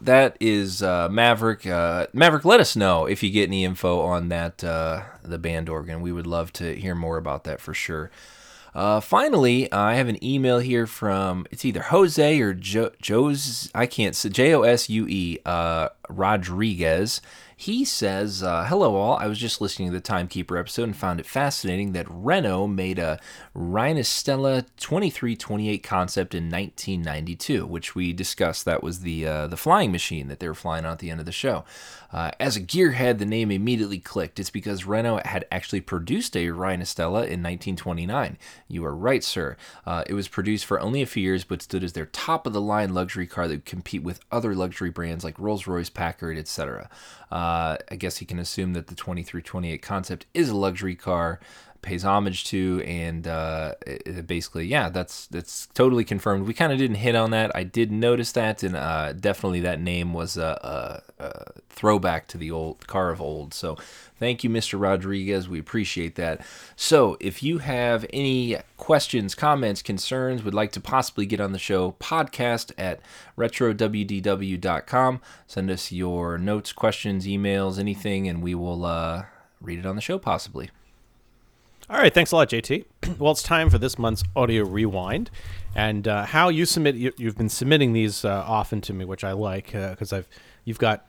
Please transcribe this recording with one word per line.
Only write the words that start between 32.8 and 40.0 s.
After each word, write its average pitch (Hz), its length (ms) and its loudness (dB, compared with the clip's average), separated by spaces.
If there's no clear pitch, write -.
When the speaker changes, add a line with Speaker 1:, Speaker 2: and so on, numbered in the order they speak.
Speaker 1:
the 101 60 -2
name 107 280 0
immediately 101 460 0
clicked. 87 420 -6
It's 92 100 -6
because 98 340 -6
Renault 110 400 0
had 90 280 -6
actually 92 300 -4
produced 104 540 -4
a 85 120 0
Rhinostella 87 800 -2
in 87 140 -4
nineteen 87 340 -4
twenty-nine." 90 600 -4
You 82 160 -6
are 71 100 -4
right, 113 280 2
sir. 71 340 -4
Uh, 85 220 -2